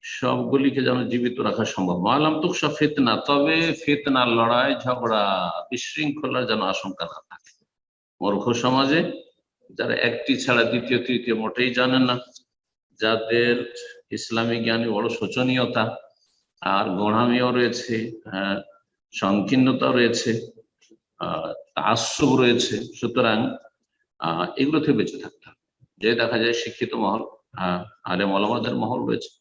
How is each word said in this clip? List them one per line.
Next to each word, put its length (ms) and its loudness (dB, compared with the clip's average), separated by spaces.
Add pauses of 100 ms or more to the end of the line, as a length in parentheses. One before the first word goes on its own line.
সবগুলিকে 800 0
যেন 260 0
জীবিত 320 -2
রাখা 240 0
সম্ভব। 360 -2
মালাম 420 2
তুকশা 260 0
ফিতনা, 480 2
তবে 560 2 (120)
ফিতনা, 420 2
লড়াই 480 4 (100)
ঝগড়া, 640 0 (200)
বিশৃঙ্খলার 760 -4
যেন 160 0
আশঙ্কা 420 -4
না 260 -14
থাকে। 340 -20 (580)
মূর্খ 300 0
সমাজে 760 0 (420)
যারা 240 -4
একটি 460 0
ছাড়া 240 2
দ্বিতীয় 400 0
তৃতীয় 320 -2
মোটেই 380 -2
জানে 240 2
না, 200 2 (840)
যাদের 760 0 (360)
ইসলামী 520 -2
জ্ঞানে 280 0
বড় 180 0
শোচনীয়তা 880 -2 (640)
আর 360 0
গোঁড়ামিও 540 2
রয়েছে, 760 -2
আহ, 340 -4 (520)
সংকীর্ণতা 800 2
রয়েছে, 680 0 (560)
আহ, 340 -4 (220)
তাআসসুব 680 2
রয়েছে, 440 4
সুতরাং, 720 0 (640)
আহ, 280 -2 (100)
এগুলো 240 2
থেকে 120 2
বেঁচে 260 0
থাকতে 320 -16
হবে। 360 -20 (120)
যে 160 2
দেখা 240 0
যায় 140 2
শিক্ষিত 420 -4
মহল, 280 0 (360)
আহ, 260 -2 (200)
আলেম 280 0
ওলামাদের 440 0
মহল 300 -2
রয়েছে 340 -6